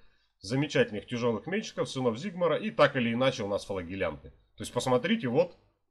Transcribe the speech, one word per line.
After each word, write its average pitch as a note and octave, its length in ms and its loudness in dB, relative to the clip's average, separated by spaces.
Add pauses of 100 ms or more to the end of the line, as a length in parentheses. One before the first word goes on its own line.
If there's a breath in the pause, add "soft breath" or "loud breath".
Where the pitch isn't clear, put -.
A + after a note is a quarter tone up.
(400 soft breath)
замечательных A#2+ 680 0
тяжелых A#2 420 -2
мечиков, F#3+ 420 -4
сынов B2 280 0
Зигмара, E3+ 380 0
и - 160 -4
так - 240 4
или A#2 180 2
иначе B2 300 2
у G2 40 -4
нас G2 180 -2
флагелянты. F2+ 640 -4 (260)
То - 80 -10
есть - 80 -8
посмотрите, C3+ 560 2
вот D3 300 2 (340)